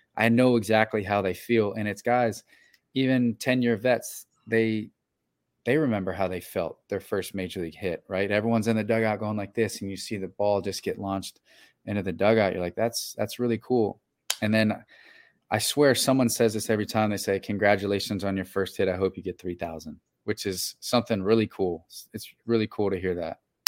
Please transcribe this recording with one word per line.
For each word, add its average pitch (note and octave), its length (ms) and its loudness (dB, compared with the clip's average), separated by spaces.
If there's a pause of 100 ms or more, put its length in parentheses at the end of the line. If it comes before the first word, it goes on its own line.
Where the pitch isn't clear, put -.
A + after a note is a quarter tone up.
(160)
I A2+ 120 4
know B2 260 6
exactly A2 480 2
how G2+ 180 0
they F#2 140 -2
feel. G#2+ 380 0
And G#2 160 -4
it's G2+ 120 -6
guys, A#2+ 440 0 (500)
even C3 400 2
ten-year A#2+ 420 2
vets, A#2+ 500 0 (200)
they, A2 440 0 (760)
they C3 140 4
remember G#2 340 0
how F#2+ 160 -2
they F2+ 120 -6
felt - 380 -6 (100)
their G2 120 -4
first - 340 -6
major F#2 260 -6
league E2 140 -8
hit, F2 320 -6
right? G2 240 -2
Everyone's A2 380 2
in A2+ 80 2
the G#2+ 80 0
dugout A2 340 0
going G#2+ 180 -4
like G2+ 180 -6
this, A2 260 0
and G2 100 -6
you F#2+ 60 -8
see G#2+ 200 -8
the F#2+ 120 -6
ball G2+ 320 0
just F#2+ 240 -6
get F2 120 -4
launched G2 440 -6 (460)
into G2+ 180 -2
the F#2 80 -2
dugout. G2+ 400 4
You're F2+ 100 -4
like, F2 140 -4
"That's, - 420 -2
that's G#2+ 220 -4
really A#2+ 180 0
cool." A2+ 420 0 (420)
And G#2+ 120 2
then G#2+ 300 2 (680)
I A2 60 0
swear C#3 380 4
someone C3 320 2
says A2 260 2
this A2 160 -4
every G#2+ 160 0
time. G#2+ 240 0
They G#2 60 -2
say, G2 240 -2
"Congratulations G2+ 840 2
on G2 140 -2
your F#2 80 -2
first F#2+ 320 -4
hit. G2 100 0
I F2+ 100 0
hope F#2+ 200 0
you F2 80 -12
get F2+ 120 -6
three F2 200 -8
thousand," D#2+ 420 -10 (240)
which - 240 -6
is F#2 320 -6
something A#2 420 -2
really G#2+ 280 2
cool. F2 380 -4 (260)
It's - 200 -14 (140)
really A2+ 220 0
cool G#2 200 -2
to F#2 120 -2
hear F#2 160 -2
that. E2 240 -8 (280)